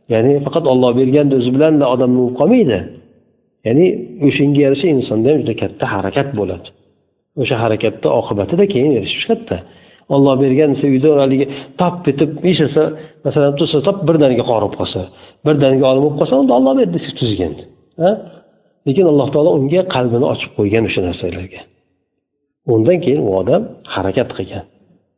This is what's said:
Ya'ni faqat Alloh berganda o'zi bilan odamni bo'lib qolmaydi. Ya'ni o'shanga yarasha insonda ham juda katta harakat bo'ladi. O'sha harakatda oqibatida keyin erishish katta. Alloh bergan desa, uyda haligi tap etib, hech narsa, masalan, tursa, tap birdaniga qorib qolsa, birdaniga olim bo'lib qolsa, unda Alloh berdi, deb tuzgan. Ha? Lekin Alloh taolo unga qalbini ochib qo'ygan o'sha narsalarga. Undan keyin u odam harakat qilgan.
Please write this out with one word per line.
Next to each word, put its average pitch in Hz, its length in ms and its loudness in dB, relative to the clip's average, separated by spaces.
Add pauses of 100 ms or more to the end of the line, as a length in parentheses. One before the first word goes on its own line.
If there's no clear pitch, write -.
Ya'ni 120 320 2
faqat 143 260 -2
Alloh 127 300 4
berganda 135 400 2
o'zi 123 160 0
bilan 151 300 4
odamni 127 360 2
bo'lib 123 180 0
qolmaydi. 160 420 2 (840)
Ya'ni 139 220 4 (340)
o'shanga 143 400 2
yarasha 139 280 2
insonda 120 380 0
ham 147 120 2
juda 117 180 -4
katta - 300 -8
harakat 104 460 -4
bo'ladi. 92 360 -6 (680)
O'sha 131 200 -2
harakatda 110 540 -2
oqibatida 120 560 0
keyin 147 260 0
erishish 98 340 -4
katta. 226 300 -4 (540)
Alloh 139 260 4
bergan 139 340 2
desa, 139 160 -2
uyda 135 280 2
haligi 135 320 2 (260)
tap 180 300 -2
etib, 156 360 0
hech 170 220 0
narsa, 156 220 2 (360)
masalan, 143 360 0
tursa, 151 260 -2
tap 196 200 0
birdaniga 143 440 2
qorib 107 280 0
qolsa, 95 280 -6 (400)
birdaniga 139 440 2
olim 131 180 2
bo'lib 147 160 0
qolsa, 139 160 0
unda 262 200 2
Alloh 262 200 4
berdi, 208 180 0
deb 170 200 -6
tuzgan. 92 400 -4 (460)
Ha? 175 120 2 (760)
Lekin 147 180 2
Alloh 143 240 2
taolo 151 240 2
unga 156 320 0
qalbini 123 420 -2
ochib - 260 -6
qo'ygan 107 320 0
o'sha 98 180 -4
narsalarga. 90 580 -8 (1080)
Undan 127 340 2
keyin 151 200 -2
u 113 100 -2
odam 101 320 0 (200)
harakat 95 480 -4
qilgan. 95 340 -10 (540)